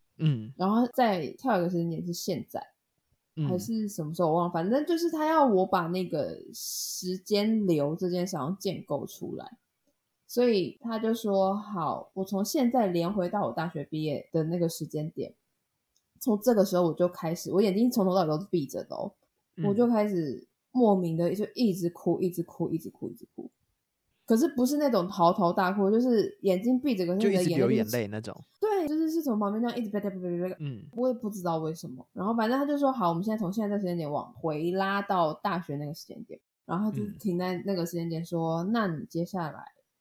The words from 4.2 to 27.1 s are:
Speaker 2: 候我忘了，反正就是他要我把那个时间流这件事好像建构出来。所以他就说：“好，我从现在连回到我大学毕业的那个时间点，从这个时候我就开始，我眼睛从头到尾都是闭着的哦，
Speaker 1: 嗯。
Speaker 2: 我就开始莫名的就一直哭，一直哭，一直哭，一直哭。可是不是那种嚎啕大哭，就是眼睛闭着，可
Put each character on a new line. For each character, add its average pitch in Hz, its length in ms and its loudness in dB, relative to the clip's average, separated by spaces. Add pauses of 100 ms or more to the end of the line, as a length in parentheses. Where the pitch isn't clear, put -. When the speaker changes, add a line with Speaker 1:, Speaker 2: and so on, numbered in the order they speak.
Speaker 2:
候 165 80 4
我 156 60 4
忘 175 120 2
了， 175 40 -4
反 170 180 0
正 285 160 2
就 339 120 0
是 339 120 0
他 302 180 0
要 320 180 6
我 190 200 6
把 180 220 0
那 180 200 -2
个 135 300 -2 (160)
时 - 640 -8
间 208 500 0
流 151 280 2
这 180 140 -2
件 180 160 0
事 185 120 -6
好 135 100 -4
像 190 100 -4
建 175 280 -6
构 143 200 -4
出 - 300 -10
来。 - 220 -14 (720)
所 247 220 2
以 196 320 0
他 226 180 -6
就 220 140 0
说 196 440 2
：“好， 190 580 -4
我 190 100 -4
从 196 180 -2
现 247 280 2
在 240 160 4
连 175 260 0
回 180 160 0
到 202 180 0
我 117 60 -4
大 170 160 -2
学 151 160 -6
毕 156 180 -4
业 147 300 -4
的 160 120 2
那 170 120 -2
个 170 100 2
时 165 180 -6
间 151 260 -6
点， - 220 -8 (840)
从 214 220 2
这 247 140 4
个 196 100 6
时 185 100 0
候 175 80 4
我 160 100 4
就 175 140 4
开 170 280 -4
始， - 180 -8
我 185 80 4
眼 196 160 2
睛 240 140 4
从 233 140 2
头 180 100 2
到 190 80 4
尾 156 40 2
都 156 120 0
是 202 100 -8
闭 165 160 0
着 - 180 -8
的 - 120 -10
哦， - 180 -6 (440)
Speaker 1:
嗯。 180 100 -2
Speaker 2:
我 202 60 2
就 240 140 4
开 214 200 2
始 160 400 -4 (240)
莫 226 240 6
名 175 200 2
的 170 200 2
就 208 180 -2
一 226 200 4
直 170 180 -2
哭， - 280 0
一 185 100 2
直 170 140 -4
哭， - 280 -4
一 165 60 -2
直 - 120 -10
哭， - 200 -10
一 - 40 -10
直 - 120 -20 (100)
哭。 - 140 -14 (760)
可 226 100 4
是 262 200 4
不 240 100 4
是 294 120 0
那 294 120 2
种 185 180 2
嚎 175 240 4
啕 175 220 2
大 185 180 2
哭， 196 200 2
就 226 100 4
是 240 400 2
眼 185 200 2
睛 247 180 2
闭 262 160 0
着， 180 100 0
可 170 60 0